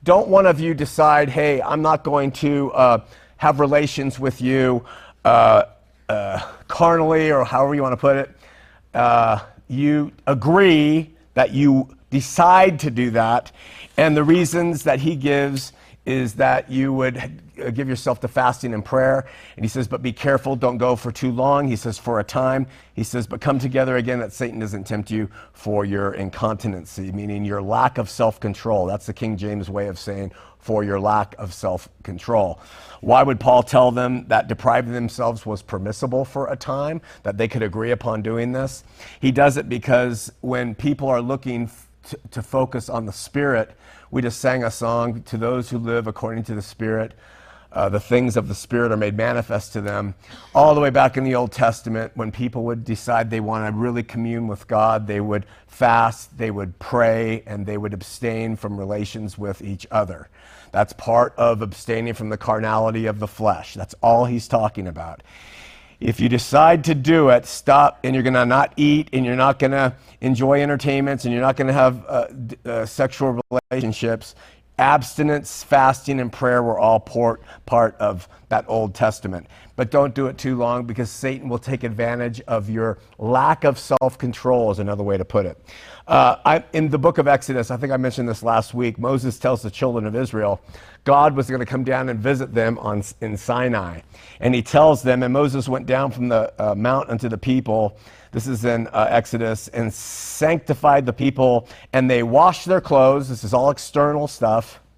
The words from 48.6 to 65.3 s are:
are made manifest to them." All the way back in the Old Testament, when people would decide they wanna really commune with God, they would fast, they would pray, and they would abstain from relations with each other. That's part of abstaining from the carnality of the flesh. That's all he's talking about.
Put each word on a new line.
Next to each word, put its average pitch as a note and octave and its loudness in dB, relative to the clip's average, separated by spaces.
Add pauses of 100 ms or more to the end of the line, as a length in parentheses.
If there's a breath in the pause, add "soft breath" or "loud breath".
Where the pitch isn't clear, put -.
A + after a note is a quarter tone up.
are G#2+ 0
made G#2 -2
manifest A#2 -4
to G#2+ -6
them." G2+ -6 (400 loud breath)
All D3+ 6
the D3 4
way C#3 2
back C3 4
in C3 -2
the C3 0
Old B2 -2
Testament, A2+ -2
when A2 -6
people A#2+ -6
would A#2 -6
decide A2+ -2
they A2+ -4
wanna G#2+ -4
really A#2 -2
commune A#2 -6
with G#2 -10
God, A2 2
they G#2 -4
would G#2 -2 (220 soft breath)
fast, A#2 0
they A2+ -6
would G2+ -8
pray, A2+ 0
and G#2 -10
they G#2 -6
would G#2 -6
abstain A2+ -6
from G#2 -10
relations G#2 -8
with G2+ -10
each G2 -12
other. F#2 -4 (420 soft breath)
That's G2+ 0
part A#2 2
of A#2 2
abstaining A2+ -6
from G#2+ -10
the G#2+ -6
carnality A2 -2
of G#2 -6
the G#2 -6
flesh. G2 -2
That's F#2 -12
all A#2 4
he's A#2+ -6
talking G#2+ -2
about. E2 -14 (800 loud breath)